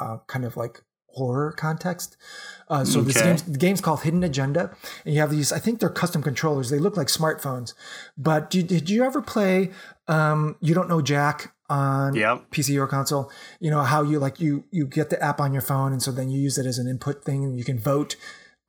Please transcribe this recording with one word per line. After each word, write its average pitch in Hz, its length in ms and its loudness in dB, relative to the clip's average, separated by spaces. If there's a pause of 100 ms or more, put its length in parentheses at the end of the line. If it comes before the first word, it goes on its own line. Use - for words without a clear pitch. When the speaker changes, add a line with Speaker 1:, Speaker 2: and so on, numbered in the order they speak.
Speaker 1:
uh, 113 160 -6 (100)
kind 127 180 -6
of, 120 120 -6
like, 117 260 -8 (320)
horror 131 380 -2
context. 160 640 -6 (520)
Uh, 143 160 0
so - 180 4
this 131 140 2
Speaker 2:
Okay. 113 100 6
Speaker 1:
game's, 170 160 4
the 143 160 -6
game's 180 220 2
called 156 220 0
Hidden 170 220 2
Agenda, 143 500 -2 (300)
and 156 100 -2
you 147 60 4
have 147 100 2
these, 147 220 0
I 165 80 0
think 226 180 0
they're 180 100 2
custom 170 340 -2
controllers. 135 480 0
They 143 100 2
look 196 160 0
like 147 120 0
smartphones. 143 680 -2 (420)
But 156 340 2
do, 185 120 2
did 165 280 0
you 226 140 4
ever 262 180 -2
play, 190 480 2 (380)
um, 156 520 2
You 165 140 4
Don't 175 140 2
Know 165 140 2
Jack 143 500 0 (160)
on 139 460 2
Speaker 2:
Yep. 113 360 0
Speaker 1:
P 156 120 -2
C 139 160 2
or 135 100 0
console? 139 420 -2 (300)
You 165 100 0
know 151 120 2
how 147 200 4
you, 147 160 2
like, 135 220 -2
you, 147 320 0
you 156 140 0
get 151 240 -2
the 175 120 0
app 147 180 0
on 139 120 2
your 135 100 0
phone, 135 300 0
and 131 100 -2
so 139 80 -2
then 131 200 -4
you 135 100 0
use 139 180 0
it 127 80 0
as 123 120 -2
an 123 100 -2
input 135 360 -4
thing, 139 200 0
and 131 120 -4
you 120 80 -6
can 127 140 -2
vote 143 380 0 (520)